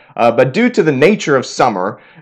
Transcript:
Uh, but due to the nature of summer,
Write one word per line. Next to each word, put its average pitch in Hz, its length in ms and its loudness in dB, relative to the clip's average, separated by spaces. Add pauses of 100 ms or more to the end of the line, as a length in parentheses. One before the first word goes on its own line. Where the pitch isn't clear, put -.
(160)
Uh, 113 160 2
but 127 200 0
due 233 200 0
to 202 100 0
the 156 100 2
nature 147 440 2
of 127 100 -2
summer, 110 560 -4 (200)